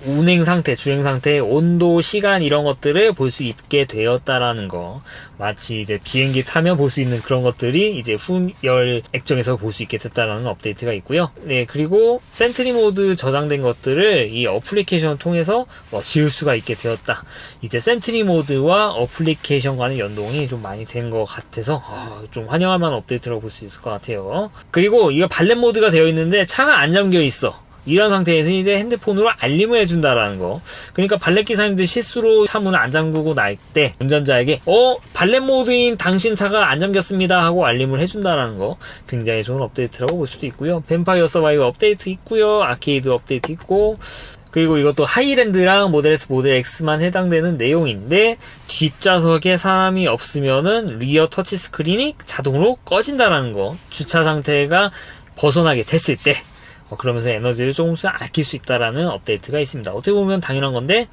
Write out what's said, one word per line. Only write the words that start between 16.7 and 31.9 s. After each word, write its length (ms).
되었다. 500
이제 180
센트리 440
모드와 680
어플리케이션과는 1080
연동이 480
좀 140
많이 240
된 240
것 160
같아서, 640
어, 340
좀 160
환영할 300
만한 220
업데이트라고 420
볼 80
수 160
있을 160
것 80
같아요. 600
그리고 420
이거 160
발렛 300
모드가 320
되어 180
있는데 380
차가 340
안 120
잠겨 300
있어. 380
이런 260
상태에서 400
이제 260
핸드폰으로 600
알림을 400
해준다라는 580
거. 240
그러니까 240
발렛 280
기사님들 420
실수로 580